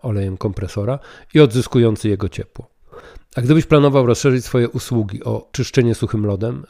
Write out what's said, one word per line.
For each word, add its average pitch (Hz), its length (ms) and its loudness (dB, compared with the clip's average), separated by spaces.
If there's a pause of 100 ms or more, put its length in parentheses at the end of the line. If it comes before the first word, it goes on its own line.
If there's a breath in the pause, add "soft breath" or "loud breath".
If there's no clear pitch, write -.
olejem 98 340 -4
kompresora 104 600 -4 (360 loud breath)
i 156 60 8
odzyskujący 117 680 2
jego 98 200 -2
ciepło. - 420 -12 (640 loud breath)
A 139 60 -4
gdybyś 151 260 2
planował 143 400 4
rozszerzyć 123 380 2
swoje 120 240 0
usługi 113 560 -4
o 110 280 -6
czyszczenie 120 420 0
suchym 104 320 -4
lodem, 110 440 -6